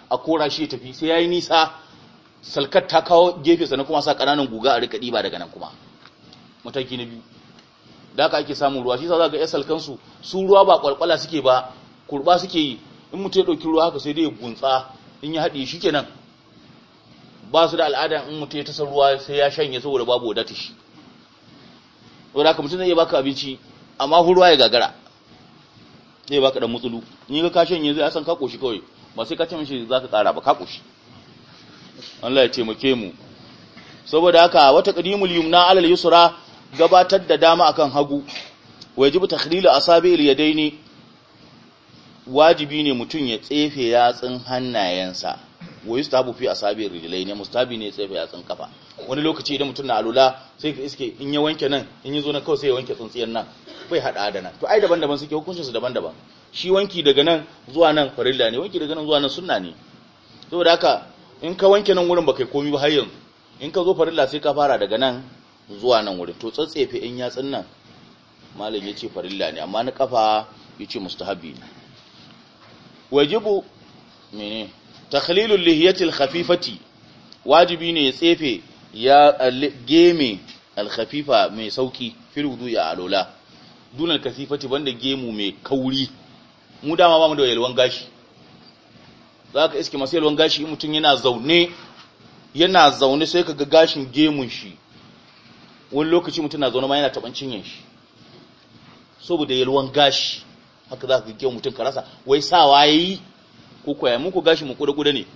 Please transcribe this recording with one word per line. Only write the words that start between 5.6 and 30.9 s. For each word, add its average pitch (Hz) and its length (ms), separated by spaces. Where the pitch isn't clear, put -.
Mataki 123 320
na 123 80
biyu. 117 180
Da 143 80
haka 156 140
ake 147 160
samun 139 280
ruwa, 127 160
shi 147 60
yasa 170 140
za 165 120
ka 151 60
ga - 20
ƴan 156 100
salkansu, 156 500
su - 240
ruwa 196 200
ba 180 120
ƙwalƙwala 156 400
suke 151 240
ba, 127 300
kurɓa 147 300
suke 185 160
yi. 143 240
In 160 100
mutum 190 200
ya - 20
ɗauki 165 200
ruwa 160 200
haka 170 160
sai 147 140
dai 165 100
ya 143 60
guntsa, 123 560
in 151 120
ya 156 80
haɗiye 143 240
shi 165 120
kenan. 156 280
Ba 160 180
su 160 80
da 160 100
al'ada 151 440
in 156 100
mutum 147 180
ya 143 60
tasa 147 200
ruwa 139 360
sai 143 160
ya 143 140
shanye 139 300
saboda 131 260
babu 123 220
wadatar 107 280
shi. - 160
Saboda 147 160
haka 160 140
mutum 147 160
zai 185 80
iya 175 100
baka 165 220
abinci, 135 400
amma 147 240
hu 175 120
ruwa 180 160
ya 156 60
gagara. 117 380
Zai 143 120
baka 131 180
ɗan 117 120
mutsulu. 120 320
In 151 160
ka, 175 60
ka 170 160
shanye 156 280
zai 151 160
san 160 140
ka 170 100
koshi 120 240
kawai, 117 240
ba 113 120
sai 160 100
ka - 100
ce 180 100
mishi 135 300
za 127 140
ka 127 80
ƙara 104 260
ba, - 60
ka 139 140
koshi. - 260